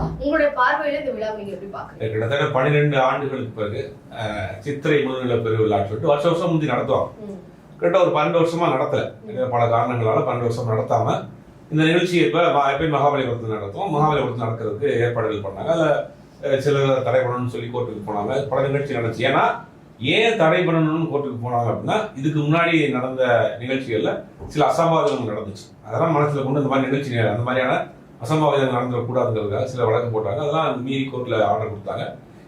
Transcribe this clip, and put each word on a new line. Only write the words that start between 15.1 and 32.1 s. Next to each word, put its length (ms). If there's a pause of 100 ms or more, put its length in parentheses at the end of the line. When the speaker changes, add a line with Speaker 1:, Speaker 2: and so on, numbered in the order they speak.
Speaker 2:
பண்ணாங்க. 240
அதுல, 440 (340)
அஹ், 140
சிலர் 460
தடை 180
பண்ணணும்னு 260
சொல்லி 260
கோர்ட்டுக்கு 340
போனாங்க. 400
பல 200
நிகழ்ச்சி 280
நடந்துச்சு. 340
ஏன்னா, 140 (560)
ஏன் 380
தடை 300
பண்ணணும்னு 420
கோர்ட்டுக்கு 340
போனாங்க 240
அப்படின்னா, 480
இதுக்கு 240
முன்னாடி 520
நடந்த 320 (360)
நிகழ்ச்சிகள்ல 640 (240)
சில 180
அசம்பாவிதங்கள் 720
நடந்துச்சு. 500
அதெல்லாம் 300
மனசுல 280
கொண்டு 180
இந்த 140
மாதிரி 140
நிகழ்ச்சி, 280
அந்த 240
மாதிரியான 460 (340)
அசம்பாவிதங்கள் 540
நடந்துடக்கூடாதுங்கிறதுக்காக 880
சில 220
வழக்கு 340
போட்டாங்க. 180
அதெல்லாம் 460
மீறி 300
கோர்ட்ல 300
ஆர்டர் 240
கொடுத்தாங்க. 380 (420)